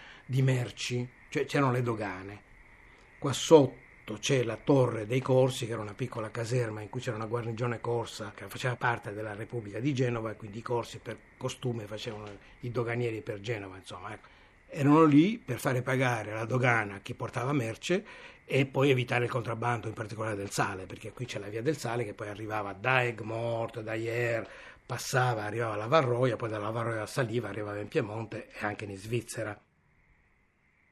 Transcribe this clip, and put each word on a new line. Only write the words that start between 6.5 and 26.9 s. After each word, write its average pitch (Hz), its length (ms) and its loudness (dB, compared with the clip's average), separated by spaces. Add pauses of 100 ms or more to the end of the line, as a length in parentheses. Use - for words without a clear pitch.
in 104 80 -10
cui 123 120 -6
c'era 120 140 -4
una 113 120 -4
guarnigione 117 540 -2
corsa 113 540 -4
che 98 140 -14
faceva 123 260 -2
parte 117 400 -2
della 107 200 -6
Repubblica 110 440 -8
di 135 160 0
Genova, 120 380 0
e 104 40 -10
quindi 107 220 -12
i 113 40 -12
corsi 117 360 -4
per 107 180 -10 (200)
costume 120 500 -4
facevano 107 400 -8 (360)
i 120 100 -6
doganieri 117 480 -2
per 104 180 -6
Genova, 101 380 -6
insomma, 95 360 -12
ecco. - 280 -18 (340)
Erano 147 300 8
lì 156 320 8
per 113 220 -8
fare 127 240 0
pagare 123 500 0
la 113 140 -4
dogana 117 480 2
a 98 60 -10
chi - 120 -12
portava 123 400 -4
merce 127 540 0 (400)
e 139 180 4
poi 135 240 4
evitare 123 380 4
il 117 40 -2
contrabbando, 117 560 -2
in 107 60 -6
particolare 107 420 -6
del 101 140 -6
sale, 98 380 -2
perché 98 260 -12
qui 123 140 -8
c'è - 120 -8
la 101 100 -8
via 110 120 -6
del 143 160 0
sale 117 300 -2
che 101 80 -8
poi 104 140 -8
arrivava 104 440 -4
da 123 320 4
Egmont, 113 760 -2
da 110 120 -6
Hyères, 113 560 0 (380)
passava, 123 580 0
arrivava 110 300 -2
alla 107 140 -4
Varroia, 127 480 4
poi 120 120 -4
dalla 107 220 -4
Varroia 113 340 -2